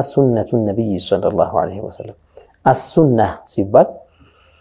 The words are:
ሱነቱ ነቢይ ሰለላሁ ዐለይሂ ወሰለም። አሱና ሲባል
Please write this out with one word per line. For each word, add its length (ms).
ሱነቱ 460
ነቢይ 320
ሰለላሁ 540
ዐለይሂ 260
ወሰለም። 360
አሱና 540
ሲባል 420